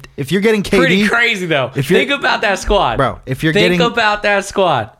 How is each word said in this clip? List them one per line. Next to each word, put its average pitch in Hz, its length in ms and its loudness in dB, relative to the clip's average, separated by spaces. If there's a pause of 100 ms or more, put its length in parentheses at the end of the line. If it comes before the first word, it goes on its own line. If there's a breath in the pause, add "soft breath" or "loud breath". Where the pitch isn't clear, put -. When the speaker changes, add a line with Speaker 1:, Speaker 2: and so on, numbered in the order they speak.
(160)
Speaker 1:
if 143 160 -6
you're 196 100 0
getting 214 220 2
K - 140 0
D, 175 80 4
Speaker 2:
Pretty 190 240 2
crazy, 233 360 0
though. 139 300 -2
Speaker 1:
if 135 140 -2
you're 190 100 4
Speaker 2:
Think 277 120 -2
about 247 300 -2
that 202 180 0
squad. 160 360 0
Speaker 1:
Bro, 117 300 -4
if 135 180 -6
you're 160 80 0
Speaker 2:
Think 180 220 2
Speaker 1:
getting 175 80 0
Speaker 2:
about 214 420 0
that 202 220 0
squad. 151 540 0